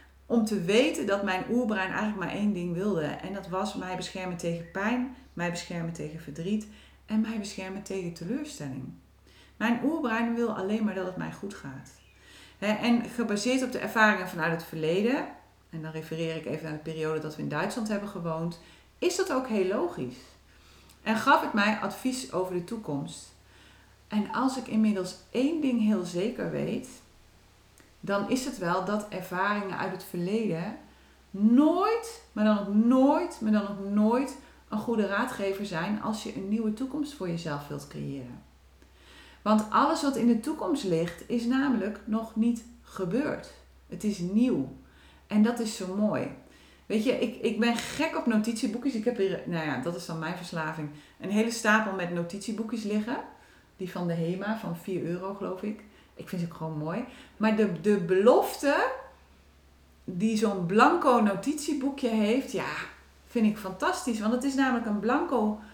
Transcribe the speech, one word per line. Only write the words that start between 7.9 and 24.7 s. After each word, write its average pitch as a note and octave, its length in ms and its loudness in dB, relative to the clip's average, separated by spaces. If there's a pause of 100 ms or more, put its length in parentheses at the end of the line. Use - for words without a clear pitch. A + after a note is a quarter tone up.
teleurstelling. E3+ 720 -8 (720)
Mijn A#3 280 0
oerbrein A#3 500 0
wil A#3 220 0
alleen G#3+ 280 0
maar F#3+ 100 0
dat F#3 120 -4
het F3+ 100 -8
mij D#3+ 160 -6
goed G3+ 220 -10
gaat. C3+ 360 -14 (680)
Hè, G#3 140 0
en A#3 320 2
gebaseerd A#3+ 580 0
op B3+ 100 -4
de - 60 -4
ervaringen G#3 500 2
vanuit E3 240 -2
het E3 120 -4
verleden, F#3 640 0 (420)
en D#3+ 120 -10
dan D#3+ 80 -8
refereer D#3+ 460 -4
ik D3+ 100 -8
even D#3+ 180 -6
naar D#3 80 -6
de D3+ 180 -8
periode D#3 300 -2
dat D3+ 160 -8
we D3 60 -8
in C#3+ 60 -4
Duitsland G3+ 400 -2
hebben G3+ 200 -2
gewoond, E3+ 520 -4 (380)
is F4 180 2
dat F#4 160 0
ook C4 140 0
heel G#3 200 2
logisch. G3 520 -2 (840)
En A3 140 0
gaf C#4+ 260 4
het - 100 -4
mij G#3+ 280 2
advies - 520 -4
over F#3 220 -2
de F3 100 -2
toekomst. E3 680 -8 (760)
En G3+ 240 -2
als B3+ 240 0
ik - 100 -8
inmiddels G#3 500 2 (140)